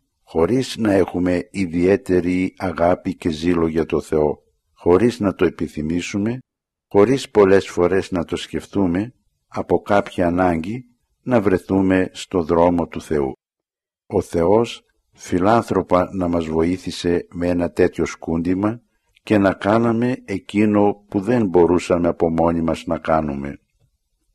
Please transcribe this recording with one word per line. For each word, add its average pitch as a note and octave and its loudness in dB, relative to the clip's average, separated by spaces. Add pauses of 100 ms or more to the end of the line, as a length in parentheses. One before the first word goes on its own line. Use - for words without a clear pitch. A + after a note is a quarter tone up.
(240)
χωρίς G2 -2
να G#2+ 0
έχουμε F2+ 0
ιδιαίτερη F2+ 0
αγάπη F2 -2
και - -6
ζήλο E2 0
για D#2+ 0
το D2+ -2
Θεό, D2+ -2 (300)
χωρίς F#2+ 2
να F#2+ -2
το F2 0
επιθυμήσουμε, F2 -4 (500)
χωρίς A2 4
πολλές G2 4
φορές F2 0
να E2+ -4
το - -8
σκεφτούμε, F#2+ -4 (340)
από F2+ -2
κάποια G2+ 0
ανάγκη F2+ -2 (360)
να B2 0
βρεθούμε F#2+ 0
στο - -4
δρόμο E2+ 2
του - -12
Θεού. C#2 -4 (760)
Ο G2 -2
Θεός G2 0 (300)
φιλάνθρωπα F#2 0
να F2+ -4
μας E2+ -2
βοήθησε F2 -2
με F2 -6
ένα F2 -2
τέτοιο F2 0
σκούντιμα F#2 -4 (420)
και A2 0
να G2 4
κάναμε A#2 0
εκείνο G#2 0
που G#2 -2
δεν A2+ -2
μπορούσαμε E2+ 2
από E2 0
μόνοι E2 0
μας D#2+ -4
να E2 -4
κάνουμε. C#2+ -4 (760)